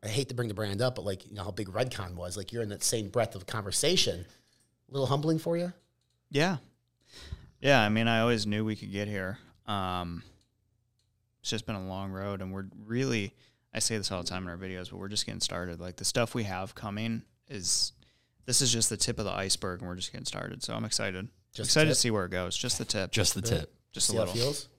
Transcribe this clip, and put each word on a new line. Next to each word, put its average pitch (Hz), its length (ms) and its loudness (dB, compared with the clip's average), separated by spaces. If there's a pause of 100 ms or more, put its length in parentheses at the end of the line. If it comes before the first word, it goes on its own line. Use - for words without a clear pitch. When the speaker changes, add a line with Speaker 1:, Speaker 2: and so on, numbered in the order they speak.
Speaker 1:
I 104 60 -6
hate 123 220 0
to 131 40 -6
bring 120 140 0
the 104 60 -4
brand 101 280 0
up, 127 140 2
but, 90 80 -6
like, 95 220 -4
you - 80 -16
know 101 100 -6
how 101 80 -6
big 95 160 -4
Redcon 98 460 -2
was. 87 220 -8
Like, 95 160 -8
you're 117 100 -2
in 107 80 -4
that 104 140 -6
same 110 240 2
breadth 110 280 2
of 95 100 -10
conversation. 101 800 2 (640)
A - 40 -16
little 135 160 2
humbling 151 300 4
for 170 180 0
you? 175 160 -2 (580)
Speaker 2:
Yeah. 160 260 4 (1040)
Yeah, 135 200 8
I 107 80 6
mean, 110 200 4
I 113 120 6
always 113 260 4
knew 104 180 0
we 110 120 0
could 101 160 -8
get 101 160 0
here. 98 300 -4 (280)
Um, 90 560 -2 (1200)
it's - 100 -6
just 110 160 -4
been 117 100 -6
a 92 100 -6
long 95 260 -6
road, 98 300 -6
and 95 100 -6
we're 95 140 -8 (200)
really, 117 480 0 (400)
I 113 60 -2
say 117 180 0
this 95 140 -2
all 90 100 -2
the 87 60 -4
time 92 160 -4
in 92 60 -6
our 85 60 -8
videos, 92 340 -8
but 98 80 -12
we're 98 100 -8
just 104 180 -2
getting 101 140 -6
started. 87 400 -4
Like, 87 160 -8
the - 80 -12
stuff - 300 2
we 120 100 -2
have 95 320 -6
coming 110 460 -4 (260)
is, - 440 0 (540)
this 127 160 4
is 123 100 4
just 113 180 2
the 107 60 -2
tip 113 220 0
of 110 60 -2
the 95 80 -2
iceberg, 95 480 -2
and 90 80 -8
we're 90 80 -8
just 92 160 -6
getting - 140 -8
started. - 360 -8
So 113 120 -6
I'm 113 100 -4
excited. 104 420 -2 (260)
Speaker 1:
Just - 180 -2
Speaker 2:
Excited 156 180 8
Speaker 1:
the - 60 6
Speaker 2:
to - 20 4
Speaker 1:
tip? - 60 6
Speaker 2:
see 123 100 4
where 101 120 2
it 90 60 -4
goes. 90 260 0
Just - 220 0
the 117 60 -2
tip. 98 260 -2
Speaker 3:
Just 98 240 4
the 98 80 -2
Speaker 1:
Good. - 80 2
Speaker 3:
tip. 80 240 0 (160)
Speaker 2:
Just - 200 2
a - 20 0
Speaker 1:
See 98 40 2
how 110 60 4
it 92 40 2
Speaker 2:
little. 101 160 0
Speaker 1:
feels? 143 260 -2 (100)